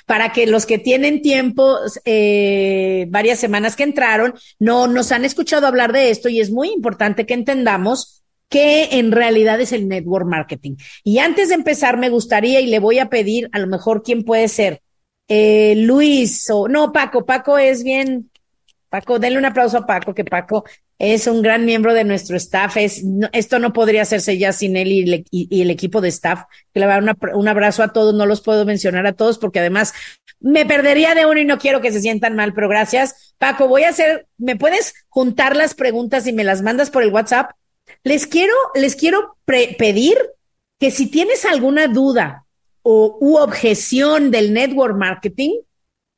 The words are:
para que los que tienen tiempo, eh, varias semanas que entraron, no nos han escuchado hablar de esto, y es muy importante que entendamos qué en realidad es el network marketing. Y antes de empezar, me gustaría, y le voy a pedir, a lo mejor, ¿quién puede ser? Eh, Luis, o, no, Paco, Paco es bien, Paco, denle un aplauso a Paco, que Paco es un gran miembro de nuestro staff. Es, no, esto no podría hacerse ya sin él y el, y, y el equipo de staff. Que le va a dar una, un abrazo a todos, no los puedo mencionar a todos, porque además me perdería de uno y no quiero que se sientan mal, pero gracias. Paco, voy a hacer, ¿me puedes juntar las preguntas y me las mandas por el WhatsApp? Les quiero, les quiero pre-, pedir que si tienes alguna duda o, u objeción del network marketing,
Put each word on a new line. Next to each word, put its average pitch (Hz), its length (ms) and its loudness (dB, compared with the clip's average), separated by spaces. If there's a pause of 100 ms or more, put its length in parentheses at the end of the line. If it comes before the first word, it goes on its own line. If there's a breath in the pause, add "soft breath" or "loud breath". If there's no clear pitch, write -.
para 220 260 -2
que 233 140 0
los 220 220 0
que 220 120 0
tienen 277 420 0
tiempo, 262 560 2 (280)
eh, 196 1040 0
varias 214 300 0
semanas 214 360 -2
que 277 80 -2
entraron, 247 500 0 (260 loud breath)
no 240 260 2
nos 247 260 0
han 247 140 0
escuchado 285 420 0
hablar 247 260 2
de 247 160 4
esto, 226 200 0
y 226 100 -2
es 208 120 0
muy 269 180 -2
importante 220 580 -4
que 247 80 -2
entendamos 233 880 -2 (260)
qué 294 400 2 (100)
en 226 120 2
realidad 226 500 2
es 254 100 -4
el 214 160 -4
network 185 400 -4
marketing. 143 480 -6 (280 loud breath)
Y 214 160 2
antes 330 300 0
de 359 60 2
empezar, 285 420 0
me 247 120 0
gustaría, 233 500 0
y 262 80 0
le 220 120 0
voy 220 180 2
a 254 120 -2
pedir, 226 420 -2
a 208 80 -4
lo 190 80 -4
mejor, 214 340 -2
¿quién 233 220 -4
puede 226 240 0
ser? 196 340 -2 (460)
Eh, 214 500 4
Luis, 262 720 2
o, 208 180 0
no, 302 240 0
Paco, 262 340 -2
Paco 262 320 0
es 262 260 2
bien, 262 460 -4 (600)
Paco, 226 300 -4
denle 247 200 0
un 269 60 0
aplauso 247 320 0
a 214 100 -4
Paco, 190 260 -4
que 190 120 -4
Paco 180 400 -4 (340 loud breath)
es 214 280 0
un 226 140 0
gran 220 220 2
miembro 226 300 2
de 226 100 2
nuestro 190 320 -4
staff. 190 400 -4
Es, 202 300 -2
no, 196 260 -2
esto 233 260 -2
no 233 140 -2
podría 220 300 2
hacerse 196 360 -2
ya 196 140 0
sin 190 240 -4
él 190 160 -2
y 196 120 2
el, 175 280 -2
y, 175 180 -4
y 190 120 0
el 180 100 2
equipo 185 300 -4
de 180 80 -2
staff. 170 320 -4 (320 soft breath)
Que 196 80 -2
le 196 60 2
va 196 100 2
a 202 40 0
dar - 20 -2
una, 214 140 0 (160)
un 202 140 0
abrazo 208 360 0
a 220 100 -2
todos, 214 200 2
no 208 120 2
los 208 160 0
puedo 214 240 0
mencionar 196 420 -2
a 196 60 -2
todos, 220 240 0
porque 202 220 -4
además 185 340 -2 (480 loud breath)
me 302 240 2
perdería 294 500 2
de 320 100 4
uno 311 140 2
y 294 60 2
no 285 120 0
quiero 277 220 0
que 220 140 -4
se 208 80 -2
sientan 226 340 -2
mal, 208 180 -2
pero 208 140 -2
gracias. 220 720 -2
Paco, 269 320 0
voy 277 140 4
a 339 60 4
hacer, 311 380 0 (100)
¿me 247 200 -4
puedes 339 360 0 (140)
juntar 262 480 0
las 302 180 0
preguntas 240 540 -4
y 240 60 -4
me 214 100 -2
las 190 180 0
mandas 247 280 -2
por 262 120 0
el 208 120 2
WhatsApp? 233 380 0 (520 soft breath)
Les 285 240 -2
quiero, 381 260 2 (220)
les 269 200 0
quiero 370 500 -2
pre-, 247 320 0
pedir 233 400 2 (640)
que 269 120 2
si 269 160 -2
tienes 381 380 0
alguna 294 420 0
duda 240 580 0 (360)
o, 220 400 4
u 294 160 4
objeción 277 920 0
del 208 220 2
network 254 440 0
marketing, 196 640 -4 (580)